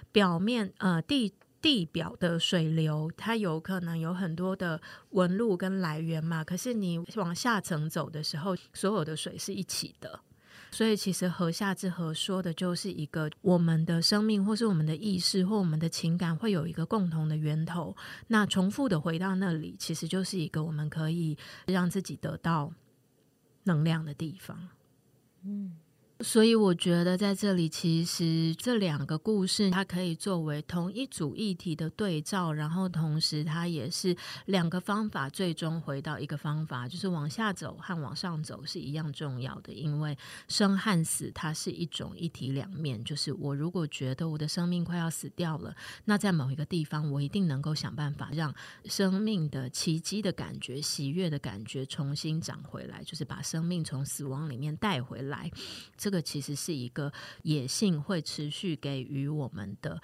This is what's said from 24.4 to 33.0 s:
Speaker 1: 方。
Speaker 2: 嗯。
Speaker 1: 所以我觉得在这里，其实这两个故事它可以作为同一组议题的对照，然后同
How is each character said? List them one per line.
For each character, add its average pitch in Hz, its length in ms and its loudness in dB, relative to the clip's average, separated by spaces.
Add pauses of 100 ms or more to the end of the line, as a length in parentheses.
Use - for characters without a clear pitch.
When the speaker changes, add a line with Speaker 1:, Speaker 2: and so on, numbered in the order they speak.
Speaker 1:
方。 170 280 -12 (760)
Speaker 2:
嗯。 196 340 -6 (460)
Speaker 1:
所 220 220 6
以 226 100 8
我 202 200 8
觉 170 280 4
得 180 140 4
在 202 180 2
这 196 200 2
里， 170 120 4
其 165 380 2
实 165 500 2
这 247 200 0
两 151 320 2
个 156 100 0
故 202 300 2
事 196 240 4
它 185 120 4
可 180 200 -2
以 175 120 0
作 180 260 0
为 151 200 -2
同 175 320 -2
一 254 140 -4
组 151 280 -4
议 202 200 0
题 165 200 -4
的 160 140 -2
对 175 320 0
照， 175 320 0
然 151 160 -2
后 185 180 0
同 160 320 0